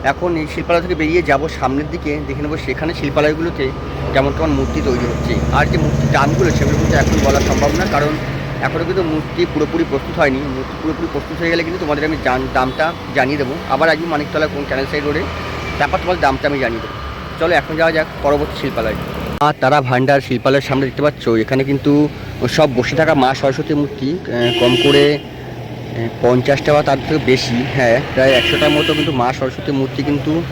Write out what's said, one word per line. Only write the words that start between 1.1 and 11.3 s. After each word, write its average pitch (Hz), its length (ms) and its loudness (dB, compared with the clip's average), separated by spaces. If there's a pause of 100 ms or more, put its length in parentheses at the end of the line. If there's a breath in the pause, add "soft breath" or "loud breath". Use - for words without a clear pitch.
যাব 147 260 2
সামনের 139 440 -2
দিকে, 156 360 -4
দেখে 139 140 -6
নেবো 151 160 -4
সেখানে 139 360 -4
শিল্পালয়গুলোতে 151 760 0 (440)
কেমন 135 240 2
কেমন 160 120 2
মূর্তি 135 360 0
তৈরি 120 200 0
হচ্ছে। 117 500 0
আর 147 100 4
যে - 120 0
মূর্তির - 340 2
দামগুলো, 143 400 4
সেগুলো 139 260 2
কিন্তু - 180 2
এখন 135 280 4
বলা 135 160 4
সম্ভব 135 380 2
না, 185 140 0
কারণ 147 180 2 (520)
এখনও 147 220 -2
কিন্তু 185 200 0
মূর্তি 156 500 -2
পুরোপুরি 151 360 0
প্রস্তুত 139 300 -4
হয়নি। 135 180 2
মূর্তি 135 440 -6
পুরোপুরি 156 300 -4
প্রস্তুত 147 280 -6